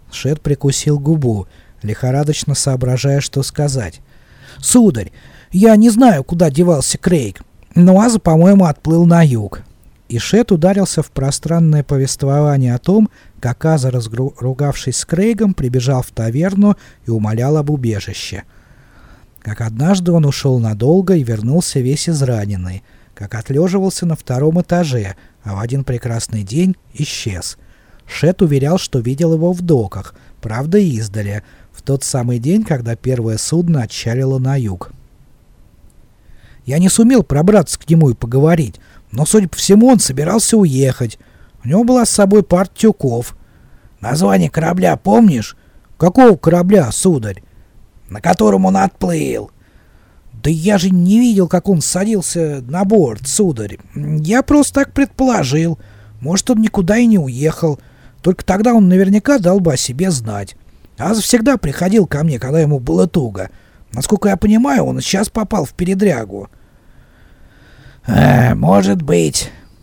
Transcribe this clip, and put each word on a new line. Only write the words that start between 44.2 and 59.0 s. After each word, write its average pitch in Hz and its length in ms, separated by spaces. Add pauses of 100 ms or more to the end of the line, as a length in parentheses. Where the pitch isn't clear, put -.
корабля 170 480
помнишь?» 196 580 (420)
«Какого 208 380
корабля, 175 560
сударь?» 113 500 (680)
«На - 100
котором 190 460
он 190 120
отплыл». 156 720 (840)
«Да 113 160
я 165 280
же 185 120
не 185 300
видел, 214 280
как 180 220
он 175 120
садился 170 880
на 175 160
борт, 190 440
сударь. 143 520 (160)
Я 156 480
просто 294 380
так 277 120
предположил. 170 840 (400)
Может, 160 300
он 220 120
никуда 208 360
и 240 80
не 220 120
уехал. 147 600 (420)
Только 180 220
тогда 214 300
он 208 160
наверняка 196 500